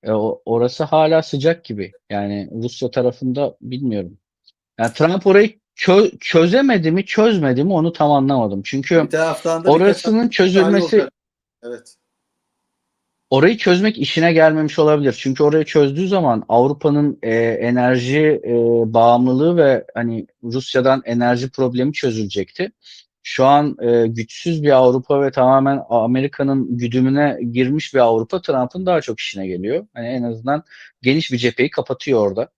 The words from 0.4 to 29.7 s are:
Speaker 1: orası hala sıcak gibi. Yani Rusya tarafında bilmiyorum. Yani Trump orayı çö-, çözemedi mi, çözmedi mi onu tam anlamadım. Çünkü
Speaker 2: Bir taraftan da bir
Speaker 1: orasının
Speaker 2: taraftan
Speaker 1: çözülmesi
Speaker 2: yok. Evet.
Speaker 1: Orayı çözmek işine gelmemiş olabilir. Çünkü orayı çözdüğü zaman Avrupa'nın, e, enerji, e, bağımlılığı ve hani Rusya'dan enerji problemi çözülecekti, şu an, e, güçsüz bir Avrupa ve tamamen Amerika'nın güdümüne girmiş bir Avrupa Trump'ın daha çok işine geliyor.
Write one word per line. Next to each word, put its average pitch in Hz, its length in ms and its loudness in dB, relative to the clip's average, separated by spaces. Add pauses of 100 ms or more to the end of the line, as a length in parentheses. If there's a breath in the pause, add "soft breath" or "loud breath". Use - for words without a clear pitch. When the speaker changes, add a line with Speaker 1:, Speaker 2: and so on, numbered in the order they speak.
Speaker 1:
orası 120 400 -2
hala 156 380 2
sıcak 156 420 -4
gibi. 101 280 -10 (180)
Yani 101 380 -6 (140)
Rusya 123 280 -8
tarafında 127 720 -4
bilmiyorum. 110 580 -8 (600)
Yani 113 140 -2
Trump 180 340 0
orayı 202 320 4 (180)
çö-, 196 440 2
çözemedi 180 720 2
mi, 190 160 -2
çözmedi 160 580 0
mi 196 80 0
onu 170 200 0
tam 147 200 0
anlamadım. 127 520 0
Çünkü 156 400 0
Speaker 2:
Bir 151 60 -8
taraftan 165 540 -4
da 180 40 2
bir 143 40 6
Speaker 1:
orasının 190 400 2
Speaker 2:
taraftan 233 180 0
Speaker 1:
çözülmesi 190 680 2
Speaker 2:
yok. - 120 2 (540)
Evet. 120 320 -18 (1400)
Speaker 1:
Orayı 160 260 4
çözmek 208 420 0
işine 160 340 0
gelmemiş 156 460 2
olabilir. 151 400 2
Çünkü 135 240 -2
orayı 151 220 2
çözdüğü 147 440 0
zaman 156 400 0
Avrupa'nın, 143 760 0
e, 113 180 -2
enerji, 123 1040 0
e, 120 100 -2 (400)
bağımlılığı 127 640 4
ve 139 280 2 (100)
hani 117 320 -6 (160)
Rusya'dan 127 640 -2
enerji 120 460 -2
problemi 127 420 -2
çözülecekti, 110 800 -6 (500 loud breath)
şu - 220 -2
an, 143 380 2
e, 117 240 2
güçsüz 117 560 -6
bir 147 80 2
Avrupa 131 520 2
ve 135 80 0
tamamen 135 580 2
Amerika'nın 131 880 -2
güdümüne 131 600 0 (140)
girmiş 131 420 -2
bir 135 40 2
Avrupa 117 440 0
Trump'ın 143 440 -4
daha 175 140 0
çok 113 200 -10
işine 98 260 -10
geliyor. 107 480 -6